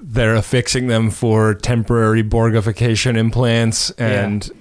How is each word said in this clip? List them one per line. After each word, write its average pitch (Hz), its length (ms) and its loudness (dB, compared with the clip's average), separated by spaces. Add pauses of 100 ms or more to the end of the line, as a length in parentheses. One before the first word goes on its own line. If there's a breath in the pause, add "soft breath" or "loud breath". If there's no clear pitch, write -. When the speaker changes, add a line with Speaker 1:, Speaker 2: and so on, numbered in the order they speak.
Speaker 1:
They're 117 340 0
affixing 127 520 0
them 113 240 2
for 110 420 2
temporary 113 720 0
Borgification 113 920 0
implants. 117 800 0
Speaker 2:
Yeah. 104 260 -2
Speaker 1:
And 104 260 -4 (100)